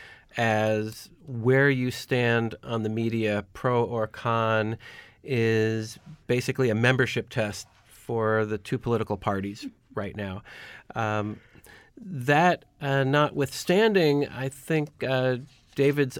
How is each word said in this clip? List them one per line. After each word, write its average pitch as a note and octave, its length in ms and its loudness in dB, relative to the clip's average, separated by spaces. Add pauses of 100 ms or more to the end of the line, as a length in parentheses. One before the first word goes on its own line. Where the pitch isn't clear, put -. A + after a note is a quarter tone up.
(380)
as A2 720 0 (180)
where C3 420 2
you B2+ 200 0
stand A#2 640 0 (100)
on A2+ 200 -4
the A2 60 -2
media, A2 540 -2 (100)
pro B2 300 0
or A2 240 -2
con, A2+ 720 0 (460)
is A2+ 760 0 (300)
basically B2+ 420 0
a G#2 60 2
membership B2 540 2
test - 380 -4 (180)
for A2 600 -2
the G#2+ 140 -4
two B2 180 -6
political A2 400 -2
parties G2+ 480 -4 (300)
right G2+ 200 -8
now. G2 260 -8 (540)
Um, G#2+ 440 -4 (580)
that, D#3+ 680 2 (160)
uh, C#3 220 0
notwithstanding, D3 1300 2
I C3+ 200 -6
think, D3+ 540 -4
uh, B2+ 340 0 (380)
David's C#3 440 2